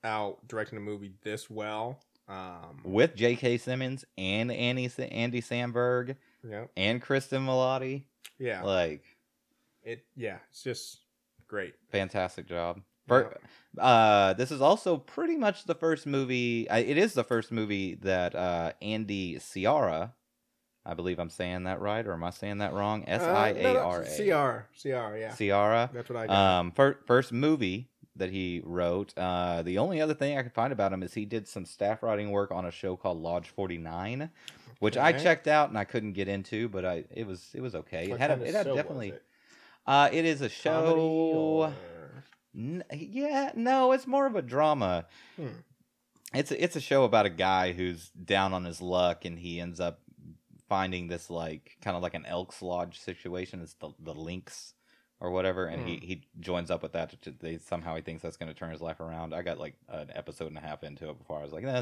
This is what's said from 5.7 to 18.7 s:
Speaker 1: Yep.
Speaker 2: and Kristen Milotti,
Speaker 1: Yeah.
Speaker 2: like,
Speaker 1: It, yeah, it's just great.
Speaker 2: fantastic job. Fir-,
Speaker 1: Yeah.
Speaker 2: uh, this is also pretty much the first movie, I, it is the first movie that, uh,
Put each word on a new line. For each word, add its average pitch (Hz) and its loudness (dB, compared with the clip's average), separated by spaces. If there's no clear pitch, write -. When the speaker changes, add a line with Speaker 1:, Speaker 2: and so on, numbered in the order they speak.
Speaker 1:
Yep. 110 -10
Speaker 2:
and 107 2
Kristen 135 -2
Milotti, 131 0
Speaker 1:
Yeah. 110 -4
Speaker 2:
like, 87 2
Speaker 1:
It, 117 -12
yeah, 107 -8
it's - -20
just - -8
great. 95 -6
Speaker 2:
fantastic 95 -2
job. 87 -4
Fir-, 123 4
Speaker 1:
Yeah. - -2
Speaker 2:
uh, 107 8
this 123 -2
is 143 -6
also 175 6
pretty 330 -4
much 214 0
the 170 -2
first 160 0
movie, 123 0
I, 107 4
it 131 4
is 208 4
the 123 2
first 113 0
movie 101 -2
that, 90 2
uh, 87 0